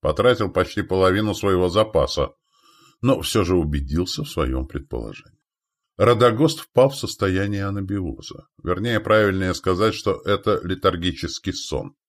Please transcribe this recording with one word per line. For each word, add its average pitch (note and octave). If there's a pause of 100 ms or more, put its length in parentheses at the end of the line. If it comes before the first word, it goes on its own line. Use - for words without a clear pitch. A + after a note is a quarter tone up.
Потратил G#2
почти F#2
половину F#2+
своего F2+
запаса, E2 (640)
но A#2
все G#2
же F2+
убедился D2
в -
своем C2
предположении. - (560)
Радагост A#2
впал -
в C#3
состояние G2
анабиоза. G2 (180)
Вернее, A2
правильнее G2+
сказать, F#2
что -
это G2+
летаргический F2
сон. - (140)